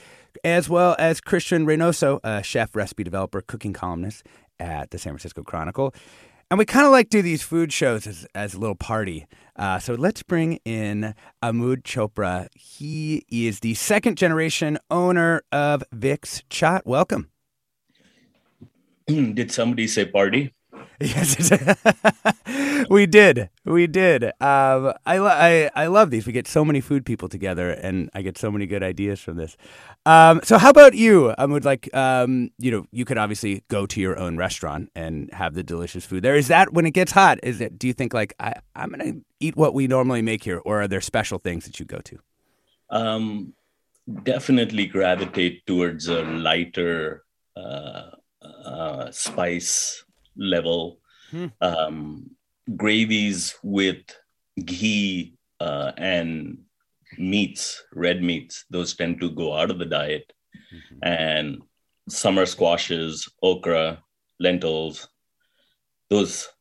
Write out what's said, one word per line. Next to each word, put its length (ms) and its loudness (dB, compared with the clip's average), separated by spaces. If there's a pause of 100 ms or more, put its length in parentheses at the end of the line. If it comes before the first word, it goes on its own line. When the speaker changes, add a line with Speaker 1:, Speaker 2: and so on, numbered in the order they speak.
(440)
Speaker 1:
as 240 0
well 300 2
as 220 0
Christian 460 0
Reynoso, 580 2
a 180 -4
chef, 340 -4
recipe 280 -6
developer, 360 -6
cooking 320 -10
columnist 520 -8 (360)
at 300 -8
the 80 -12
San 140 -10
Francisco 320 -16
Chronicle. 500 -6 (560)
And 80 2
we 60 2
kinda 260 4
like 200 6
do 120 4
these 220 -2
food 280 -2
shows 360 -2
as, 260 -16
as 200 -8
a 40 -14
little 160 -4
party. 520 -6 (280)
Uh, 240 -4
so 160 -6
let's 300 -2
bring 300 -2 (100)
in 500 -6 (280)
Amud 400 -2
Chopra. 720 -4
He 760 -8
is 300 -4
the 140 -2
second 440 0
generation 600 0 (120)
owner 520 2 (100)
of 400 0
Vic's 580 -4
Chaat. 340 0
Welcome. 460 -2 (880)
Speaker 2:
<clears throat> 880 -20
Did 460 0
somebody 340 0
say 200 0
party? 480 0 (460)
Speaker 1:
Yes, 500 0 (760)
<laughs> 640 -2
we 160 8
did. 440 8 (140)
We 220 2
did. 380 2
Um, 680 2 (140)
I, 120 2
lo-, 100 0
I, 480 6
I 100 0
love 240 6
these. 160 -4
We 60 -8
get 160 -4
so 160 2
many 160 2
food 260 -2
people 220 -4
together, 420 -4
and 440 -4
I 80 -8
get 140 -8
so 140 -4
many 160 -4
good 160 -6
ideas 380 -4
from 160 -10
this. 200 -10 (500)
Um, 360 10
so 160 6
how 120 10
about 240 12
you? 440 6
I 80 2
would 180 0
like, 300 0
um, 640 0
you 140 0
know, 180 -4
you 140 -6
could 120 -4
obviously 520 -2
go 180 -2
to 140 -6
your 180 -2
own 180 -4
restaurant 600 -6
and 360 -8
have 220 -6
the 80 -6
delicious 420 -10
food 200 -6
there. 100 2
Is 140 2
that, 240 4
when 120 2
it 100 0
gets 180 0
hot, 320 6
is 160 -6
it, 180 -8
do 80 -6
you 60 0
think, 200 -6
like, 280 -4
"I, 140 -6 (200)
I'm 160 -10
gonna 240 -8 (240)
eat 180 -4
what 180 2
we 120 0
normally 360 0
make 200 -2
here," 220 -6
or 180 -2
are 60 -2
there 120 -4
special 380 -4
things 280 -6
that 120 -20
you 80 -14
go 120 -12
to? 200 -18 (720)
Speaker 2:
Um, 640 -6 (720)
definitely 600 0
gravitate 800 -2
towards 440 -2
a 160 -2
lighter, 960 -4 (340)
uh, 540 -14 (540)
uh, 480 -10
spice 920 -6 (380)
level. 600 -2 (320)
Speaker 1:
Hmm. 140 -10 (140)
Speaker 2:
Um, 720 -6 (460)
gravies 880 -2
with 400 -2 (600)
ghee, 720 -4 (240)
uh, 380 -6
and 640 -6 (600)
meats, 640 -4 (100)
red 300 -4
meats, 480 -6
those 240 -6
tend 260 -6
to 120 -4
go 260 -6
out 140 -2
of 80 -8
the 60 -6
diet. 460 -6 (400)
Speaker 1:
Mm-hmm. 300 -20
Speaker 2:
And 600 -4 (460)
summer 380 0
squashes, 800 -4 (140)
okra, 580 0 (380)
lentils, 720 -4 (1000)
those 400 -2 (120)